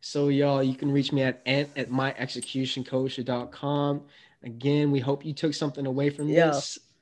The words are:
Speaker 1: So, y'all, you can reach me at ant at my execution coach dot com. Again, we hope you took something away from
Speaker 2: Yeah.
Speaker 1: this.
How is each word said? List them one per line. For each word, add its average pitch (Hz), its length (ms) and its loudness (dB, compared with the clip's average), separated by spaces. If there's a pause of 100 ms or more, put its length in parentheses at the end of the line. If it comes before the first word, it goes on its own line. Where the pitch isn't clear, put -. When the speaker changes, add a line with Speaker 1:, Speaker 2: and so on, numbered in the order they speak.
Speaker 1:
So, 143 280 0
y'all, 139 340 4
you 131 120 2
can 143 160 -2
reach 139 220 2
me 139 100 2
at 131 240 0
ant 139 300 2
at 123 140 -4
my 131 280 0
execution 127 680 -6
coach 131 400 -2
dot 123 280 -4
com. 143 500 0 (420)
Again, 143 460 2
we 139 100 4
hope 139 240 -2
you 156 80 -6
took 147 220 -2
something 143 320 -4
away 139 240 2
from 147 180 -4
Speaker 2:
Yeah. 160 200 6
Speaker 1:
this. 143 300 -2 (240)